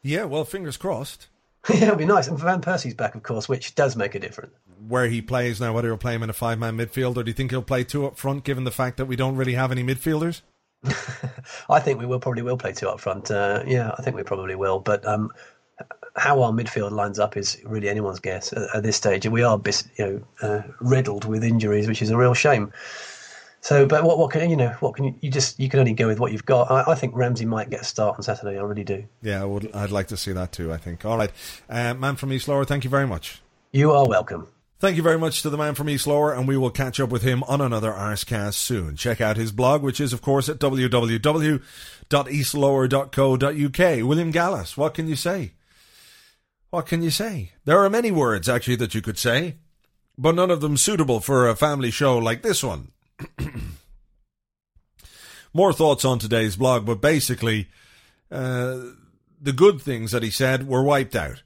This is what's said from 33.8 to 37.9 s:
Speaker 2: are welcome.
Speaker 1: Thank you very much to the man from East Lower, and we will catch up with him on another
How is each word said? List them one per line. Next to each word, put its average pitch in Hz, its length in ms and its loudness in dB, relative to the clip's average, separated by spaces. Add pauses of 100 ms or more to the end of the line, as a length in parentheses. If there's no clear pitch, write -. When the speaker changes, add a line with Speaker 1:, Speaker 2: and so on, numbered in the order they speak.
Speaker 2:
are 139 160 8
welcome. 90 380 0 (320)
Speaker 1:
Thank 190 180 4
you 165 60 0
very 165 160 6
much 160 240 0
to 151 80 -2
the 147 80 -4
man 151 160 -2
from 151 160 -2
East 139 160 -2
Lower, 147 260 4
and 127 160 0
we 135 80 2
will 131 140 2
catch 135 300 -4
up 123 100 0
with 117 100 0
him 127 240 2
on 139 160 0
another 110 320 0